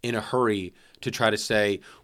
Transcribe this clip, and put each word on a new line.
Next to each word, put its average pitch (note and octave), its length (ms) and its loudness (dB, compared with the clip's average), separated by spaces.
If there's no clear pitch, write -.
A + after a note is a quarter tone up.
in A#2+ 140 -4
a G#2+ 40 -2
hurry G#2+ 540 0
to A#2+ 100 -4
try A2+ 180 2
to G#2+ 80 2
say, G#2 420 2